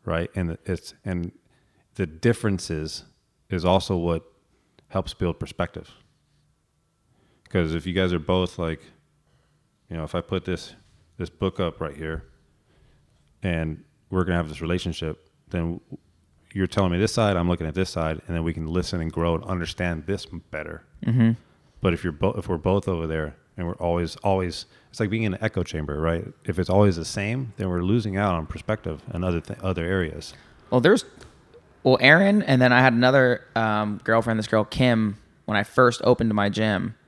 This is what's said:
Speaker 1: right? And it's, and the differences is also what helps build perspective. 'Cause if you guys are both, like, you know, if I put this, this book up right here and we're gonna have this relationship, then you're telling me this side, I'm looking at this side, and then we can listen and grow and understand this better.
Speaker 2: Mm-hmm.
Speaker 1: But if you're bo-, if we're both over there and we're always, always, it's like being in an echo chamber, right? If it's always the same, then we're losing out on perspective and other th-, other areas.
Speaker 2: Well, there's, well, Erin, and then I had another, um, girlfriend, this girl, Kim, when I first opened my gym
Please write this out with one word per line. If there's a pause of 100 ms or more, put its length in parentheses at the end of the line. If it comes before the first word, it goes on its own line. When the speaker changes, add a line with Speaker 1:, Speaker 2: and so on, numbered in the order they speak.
Speaker 1:
right?
And
it's, (100)
and (640)
the
differences (460)
is
also
what (640)
helps
build
perspective. (1600)
'Cause
if
you
guys
are
both,
like, (1080)
you
know,
if
I
put
this, (440)
this
book
up
right
here (1160)
and (260)
we're
gonna
have
this
relationship, (220)
then (720)
you're
telling
me
this
side,
I'm
looking
at
this
side,
and
then
we
can
listen
and
grow
and
understand
this
better. (200)
Speaker 2:
Mm-hmm. (480)
Speaker 1:
But
if
you're
bo-,
if
we're
both
over
there (200)
and
we're
always,
always, (240)
it's
like
being
in
an
echo
chamber,
right? (200)
If
it's
always
the
same,
then
we're
losing
out
on
perspective
and
other
th-,
other
areas. (380)
Speaker 2:
Well,
there's, (800)
well,
Erin,
and
then
I
had
another, (120)
um,
girlfriend,
this
girl,
Kim, (300)
when
I
first
opened
my
gym (140)